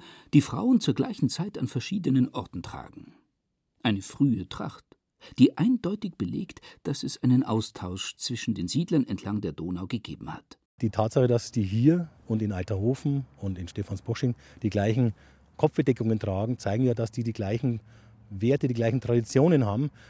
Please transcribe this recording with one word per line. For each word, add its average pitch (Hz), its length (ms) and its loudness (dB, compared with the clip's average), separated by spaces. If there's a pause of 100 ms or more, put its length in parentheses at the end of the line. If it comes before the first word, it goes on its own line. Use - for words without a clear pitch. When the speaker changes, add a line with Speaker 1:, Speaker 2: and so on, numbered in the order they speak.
(340)
Speaker 1:
die 147 80 10
Frauen 220 400 2
zur 139 120 2
gleichen 214 360 0
Zeit 196 280 -6
an 131 100 -2
verschiedenen 135 640 0
Orten - 320 -10
tragen. - 540 -14 (680)
Eine 101 200 0
frühe 117 480 0
Tracht, - 340 -10 (560)
die - 180 6
eindeutig 208 600 0
belegt, - 440 -6 (220)
dass 143 200 -4
es - 200 -6
einen 127 200 6
Austausch 98 760 -4
zwischen - 360 -4
den 90 140 -4
Siedlern 156 400 0
entlang 101 340 -4
der 87 120 -4
Donau 90 340 -6
gegeben 80 440 -8
hat. - 280 -16 (220)
Speaker 2:
Die 113 100 0
Tatsache, 117 360 2
dass 120 240 0
die 113 120 0
hier 143 460 2 (180)
und 110 160 0
in 104 80 0
Alterhofen 113 760 -2 (120)
und 95 200 -6
in 90 100 -8
Stephansbosching 113 680 -4 (260)
die 110 80 0
gleichen 107 440 2 (440)
Kopfbedeckungen 123 640 0
tragen, 104 400 -4
zeigen 107 240 -2
ja, 123 100 2
dass 113 180 -4
die 117 120 -6
die 113 100 -4
gleichen 113 480 -4 (480)
Werte, 117 380 0
die 123 80 0
gleichen 113 260 2
Traditionen 131 640 4
haben. 110 240 -2 (200)